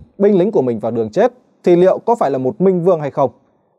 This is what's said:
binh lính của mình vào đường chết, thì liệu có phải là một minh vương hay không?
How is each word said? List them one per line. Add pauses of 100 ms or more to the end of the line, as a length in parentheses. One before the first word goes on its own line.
(180)
binh
lính
của
mình
vào
đường
chết, (300)
thì
liệu
có
phải
là
một
minh
vương
hay
không? (480)